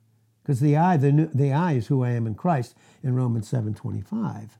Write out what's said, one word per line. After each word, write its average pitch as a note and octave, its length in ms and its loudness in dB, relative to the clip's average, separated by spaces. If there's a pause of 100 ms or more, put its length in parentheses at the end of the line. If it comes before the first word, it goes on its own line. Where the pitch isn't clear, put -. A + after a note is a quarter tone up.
(420)
'Cause C#3 160 -2
the C#3+ 180 4
I, F3 200 4
the C#3+ 160 4
new, D#3 160 4
the C#3 240 0
I D#3+ 220 0
is A#2 120 -2
who C3+ 160 0
I B2 80 -2
am A#2 160 -2
in A2 80 -6
Christ C#3+ 400 -2 (300)
in B2+ 100 0
Romans A#2+ 320 -2
seven G#2+ 280 -4
twenty-five, G#2+ 840 -8